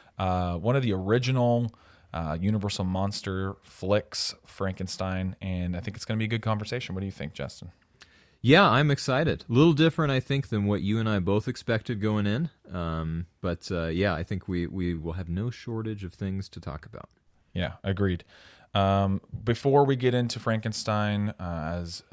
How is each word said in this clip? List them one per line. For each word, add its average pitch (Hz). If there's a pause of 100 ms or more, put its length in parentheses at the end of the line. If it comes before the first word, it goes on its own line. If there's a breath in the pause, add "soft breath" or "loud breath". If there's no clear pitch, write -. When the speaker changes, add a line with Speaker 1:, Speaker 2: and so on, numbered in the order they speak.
(180 loud breath)
Speaker 1:
uh, 90
one 113
of 135
the 107
original, 120 (420 soft breath)
uh, 80
Universal 101
monster 95
flicks, - (100)
Frankenstein, 92
and 90
I 87
think 98
it's -
gonna 110
be 110
a 107
good 113
conversation. 110
What 95
do 98
you 92
think, 76
Justin? 69 (680 soft breath)
Speaker 2:
Yeah, 156
I'm 143
excited. 135
A -
little 156
different, 156
I 131
think, 139
than 104
what 101
you 104
and 110
I 104
both 98
expected 117
going 107
in. 123 (240)
Um, 82 (160)
but, 87
uh, 85
yeah, 90
I 80
think 92
we, 87
we 87
will 80
have 87
no 98
shortage 110
of 87
things 95
to 87
talk 73
about. - (440)
Speaker 1:
Yeah, 90 (100)
agreed. 95 (500 loud breath)
Um, 98 (240)
before 135
we 135
get 123
into 120
Frankenstein, 107
uh, 85
as, 85